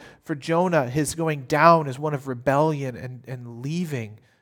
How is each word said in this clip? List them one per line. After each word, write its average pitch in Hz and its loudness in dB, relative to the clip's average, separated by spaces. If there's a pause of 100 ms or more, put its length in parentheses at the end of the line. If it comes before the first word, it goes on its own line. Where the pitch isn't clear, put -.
(240)
for 160 -6
Jonah, 160 0
his 139 -2
going 156 -2
down 156 6
is 131 -8
one 151 -2
of 135 -8
rebellion 139 0
and, 120 -14
and 120 -12
leaving 139 -6 (240)